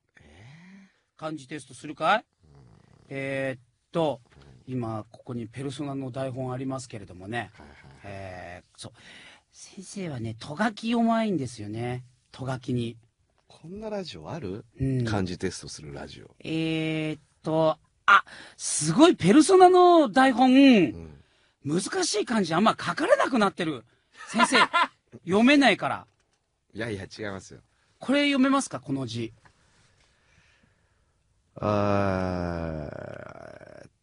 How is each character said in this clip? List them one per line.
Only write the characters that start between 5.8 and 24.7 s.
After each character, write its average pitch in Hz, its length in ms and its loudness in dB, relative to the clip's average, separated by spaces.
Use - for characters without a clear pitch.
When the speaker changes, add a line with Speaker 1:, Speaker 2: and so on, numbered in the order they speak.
Speaker 2:
ナ 139 120 -8
の 135 160 -8
台 135 200 -8
本 127 220 -8
あ 127 40 -8
り 135 80 -8
ま 131 140 -6
す 127 80 -14
け 120 120 -16
れ 98 60 -14
ど 87 80 -20
も 90 140 -16
ね。 110 260 -8
Speaker 1:
は 78 100 -20
い 73 40 -20
は - 0 -
い - 20 -20
は 73 40 -20
い。 - 40 -20
Speaker 2:
え 92 580 -14
ー、 - 160 -20
そ - 100 -16
う。 - 20 -18
先 - 320 -20
生 185 260 -12
は 135 100 -10
ね、 113 180 -8
ト 147 200 -14
書 220 160 0
き 226 160 -8
弱 226 340 0
い 214 80 -2
ん 175 60 -2
で 131 100 -4
す - 140 -14
よ 104 80 -10
ね。 120 340 -6
ト 131 140 -12
書 127 140 -6
き 131 140 -6
に。 117 240 -4
Speaker 1:
こ - 220 -20
ん 196 100 -14
な 220 100 -12
ラ 208 140 -6
ジ 147 140 -14
オ 80 120 -14
あ 127 80 -10
る？ 98 280 -10
Speaker 2:
う 131 60 0
ん。 - 20 -2
Speaker 1:
漢 107 180 -2
字 90 160 -6
テ 95 100 -4
ス - 120 -10
ト - 80 -16
す - 120 -16
る 73 120 -16
ラ 69 140 -14
ジ - 160 -20
オ。 - 160 -20
Speaker 2:
え 156 720 -4
ー 151 40 -10
っ - 40 -20
と、 160 360 0
あ、 196 200 6
す - 340 -4
ご 254 160 8
い 320 80 4
ペ 170 160 4
ル 294 120 8
ソ 381 140 6
ナ 370 120 10
の 349 400 8
台 262 240 4
本。 254 180 4
Speaker 1:
う 254 40 6
ん。 147 680 6
Speaker 2:
難 156 180 -2
し 359 120 -4
い 415 100 -2
漢 226 180 0
字 160 100 -2
あ 165 60 2
ん 196 40 2
ま 220 80 4
書 170 240 -6
か 320 120 -4
れ 523 80 6
な 571 140 -2
く 240 100 0
な 202 120 2
っ - 20 -20
て 190 100 -6
る。 147 220 -6
先 226 180 2
生、 262 120 0